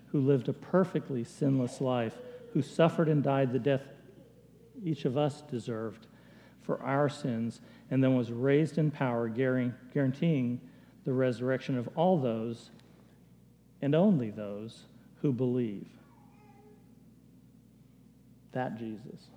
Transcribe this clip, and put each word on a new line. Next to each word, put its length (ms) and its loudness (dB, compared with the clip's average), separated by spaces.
who 140 0
lived 280 2
a 40 0
perfectly 720 0
sinless 580 0
life, 340 0
who 80 2
suffered 460 2
and 140 2
died 300 2
the 80 0
death 240 2
each 220 -2
of 120 0
us 240 0
deserved 640 -8
for 200 -4
our 280 2
sins, 500 -4
and 140 2
then 120 4
was 160 0
raised 460 2
in 120 2
power, 400 -2
guaran-, 440 0
guaranteeing 680 0
the 100 -2
resurrection 640 0
of 180 -4
all 220 4
those 520 -4
and 120 0
only 360 4
those 560 -10
who 100 2
believe. 560 -2
That 240 -4
Jesus, 600 -12